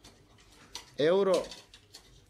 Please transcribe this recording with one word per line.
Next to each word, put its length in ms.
euro 360